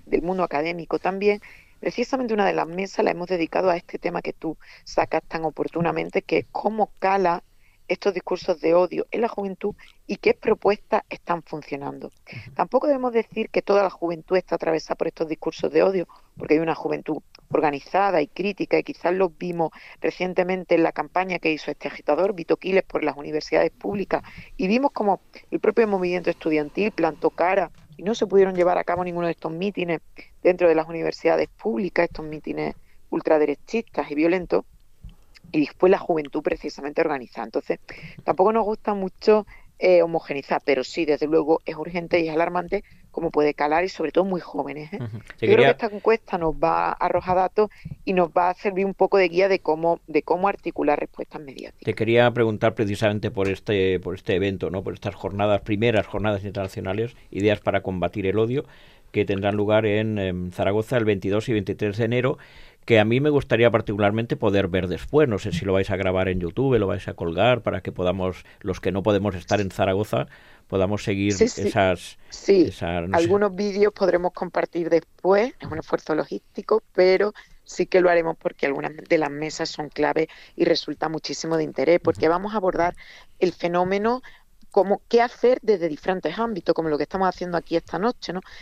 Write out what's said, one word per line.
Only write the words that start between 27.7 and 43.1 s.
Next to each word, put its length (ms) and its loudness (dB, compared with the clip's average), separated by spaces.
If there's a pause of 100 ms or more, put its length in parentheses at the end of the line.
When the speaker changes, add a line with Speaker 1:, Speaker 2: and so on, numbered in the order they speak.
Speaker 1:
y 80 -16
no 120 -2
se 120 -2
pudieron 260 4
llevar 240 4
a 60 -2
cabo 220 -2
ninguno 220 -4
de 40 0
estos 220 -6
mítines 480 -4 (420)
dentro 240 4
de 80 6
las 140 0
universidades 580 0
públicas, 560 -2
estos 220 -6
mítines 500 -8 (460)
ultraderechistas 920 -2
y 40 -6
violentos, 500 0 (840)
y 160 0 (100)
fue 120 4
la 80 6
juventud 440 -4
precisamente 600 -4
organizada. 440 -4
Entonces, 340 -6 (440)
tampoco 280 2
nos 140 0
gusta 280 -4
mucho, 520 2 (340)
eh, 220 6
homogenizar, 640 -2
pero 180 2
sí, 220 -4
desde 220 0
luego, 380 2
es 100 -8
urgente 440 -2
y 80 0
es 60 -4
alarmante 500 -2 (280)